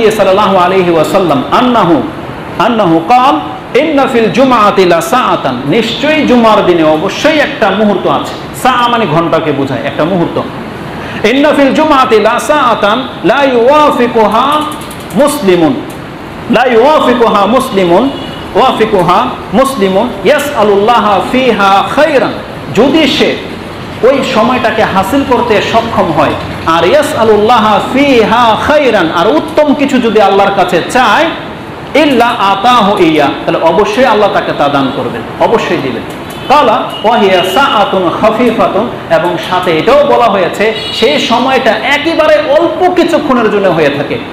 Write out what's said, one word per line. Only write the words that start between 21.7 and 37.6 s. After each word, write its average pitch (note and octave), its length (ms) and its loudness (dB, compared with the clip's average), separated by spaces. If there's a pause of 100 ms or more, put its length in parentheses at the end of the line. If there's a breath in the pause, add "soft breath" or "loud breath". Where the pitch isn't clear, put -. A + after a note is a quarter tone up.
খায়রান, C4+ 400 2 (420)
যদি C4+ 340 2
সে - 220 0 (720)
ওই - 140 4 (160)
সময়টাকে A3+ 520 0
হাসিল F#3+ 440 0
করতে A#3+ 340 0
সক্ষম G#3+ 500 0
হয়, D3 220 0 (320)
আর E3 180 0
ইয়াসআলুল্লাহা A3 920 2 (160)
ফিহা B3 520 2 (200)
খায়রান, B3 440 2 (100)
আর F3 100 0 (100)
উত্তম D4+ 380 0
কিছু C4+ 240 0
যদি A3 220 0
আল্লাহর G3 340 2
কাছে F3+ 240 0 (120)
চায়, B3 360 2 (680)
ইল্লা B3+ 340 2 (140)
আতাহু G3+ 500 2 (100)
ইয়া, D#3 260 2 (120)
তাহলে - 240 -4
অবশ্যই G#3+ 420 2
আল্লাহ G#3 240 2
তাকে E3+ 220 -2
তা C#3+ 160 -2
দান C#3 260 0
করবেন, A#2 280 -6 (180)
অবশ্যই F#3+ 420 0
দিবেন। B2+ 220 -6 (440)
কালা C4+ 340 2 (220)
ওয়াহিয়া G3+ 400 2 (100)
সাআতুন F#3+ 560 0 (100)